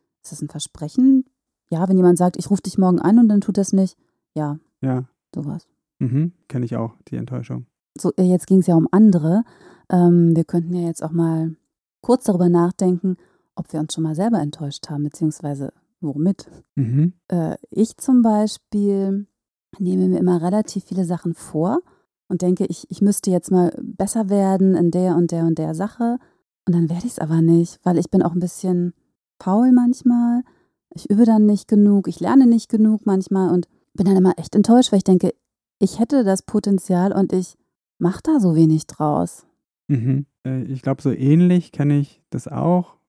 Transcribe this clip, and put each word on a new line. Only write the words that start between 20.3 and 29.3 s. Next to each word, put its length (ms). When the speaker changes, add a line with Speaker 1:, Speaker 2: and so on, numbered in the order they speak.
Speaker 1:
relativ 440
viele 200
Sachen 280
vor 460
und 160
denke, 240
ich, 240
ich 100
müsste 300
jetzt 200
mal 300
besser 480
werden 460
in 160
der 240
und 160
der 140
und 120
der 160
Sache. 460
Und 80
dann 140
werde 180
ich's 120
aber 220
nicht, 420
weil 140
ich 140
bin 100
auch 120
ein 60
bisschen 540